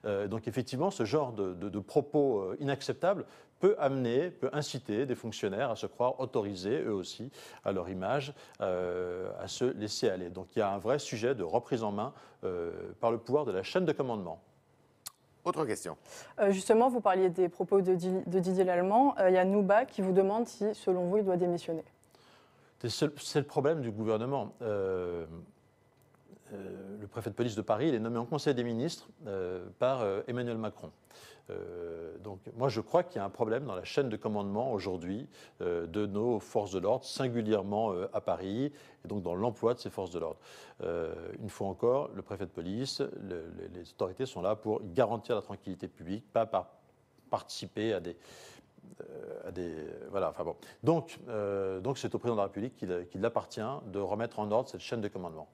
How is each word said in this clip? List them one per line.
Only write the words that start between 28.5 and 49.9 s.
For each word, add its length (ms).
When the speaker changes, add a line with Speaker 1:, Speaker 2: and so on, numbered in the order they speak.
Speaker 1:
des 100
ministres, 440
euh, 380
par, 220
euh, 260
Emmanuel 300
Macron. 340
Euh, 720
donc, 160
moi, 120
je 120
crois 220
qu'il 140
y 20
a 60
un 40
problème 360
dans 100
la 80
chaîne 260
de 80
commandement 540
aujourd'hui, 560
euh, 260
de 180
nos 340
forces 320
de 80
l'ordre, 260
singulièrement, 880
euh, 200
à 80
Paris, 440
et 40
donc 160
dans 120
l'emploi 380
de 60
ces 100
forces 220
de 80
l'ordre. 200
Euh, 300
une 100
fois 180
encore, 480
le 60
préfet 240
de 60
police, 480
le, 100
le, 160
les 180
autorités 340
sont 160
là 140
pour 260
garantir 420
la 60
tranquillité 460
publique, 440
pas 140
par 220
participer 640
à 60
des, 160
euh, 460
à 40
des, 220